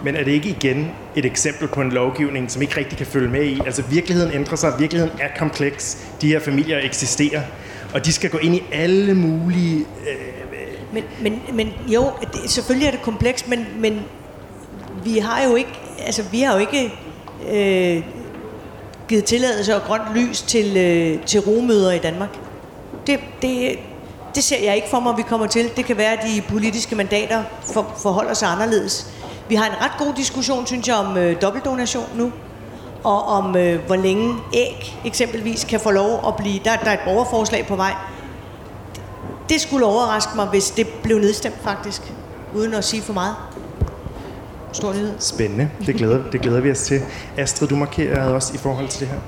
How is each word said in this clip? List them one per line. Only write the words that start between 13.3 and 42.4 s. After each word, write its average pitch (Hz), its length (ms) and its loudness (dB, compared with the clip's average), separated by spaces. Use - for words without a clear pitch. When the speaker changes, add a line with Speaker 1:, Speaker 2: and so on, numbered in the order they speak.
Speaker 2:
men, 240 200 -2
men 214 220 2
vi 220 140 2
har 226 260 2
jo 247 120 6
ikke, 254 240 0
altså, 214 260 -2
vi 233 100 2
har 269 120 4
jo 190 60 4
ikke, 240 340 0
øh, 185 520 4
givet 208 180 4
tilladelse 226 500 2
og 196 60 2
grønt 214 220 0
lys 240 260 2
til, 208 360 2
øh, 170 480 4
til 208 140 4
rugemødre 208 560 4
i 165 40 2
Danmark. 170 300 -2
Det, 285 120 4
det, 254 380 0
det 277 80 2
ser 240 200 2
jeg 202 120 4
ikke 208 140 -2
for 254 100 2
mig, 240 180 2
vi 226 40 0
kommer 220 260 0
til. 233 300 2
Det 254 80 0
kan 233 120 0
være, 220 160 4
at 226 100 -2
de 220 260 0
politiske 220 460 0
mandater 208 480 0
for, 214 240 0
forholder 208 360 0
sig 208 160 2
anderledes. 202 580 0
Vi 226 60 4
har 214 100 4
en 208 160 -2
ret 240 160 0
god 285 180 0
diskussion, 262 520 -2
synes 240 200 -2
jeg, 247 80 4
om, 190 220 2
øh, 170 240 4
dobbeltdonation 247 640 0
nu, 233 160 0
og 208 200 2
om, 196 320 2
øh, 175 300 4
hvor 185 100 2
længe 196 400 2
æg - 520 -2
eksempelvis 226 640 -2
kan 226 100 2
få 214 120 2
lov 202 360 4
at - 80 0
blive... 202 300 -2
Der, 220 100 4
der 220 140 0
er 214 40 4
et 202 120 0
borgerforslag 226 640 2
på 202 80 0
vej. 190 180 2
Det 311 120 4
skulle 269 240 4
overraske 214 500 4
mig, 208 100 2
hvis 190 260 2
det 220 160 2
blev 220 320 2
nedstemt, 208 440 2
faktisk, 202 380 -4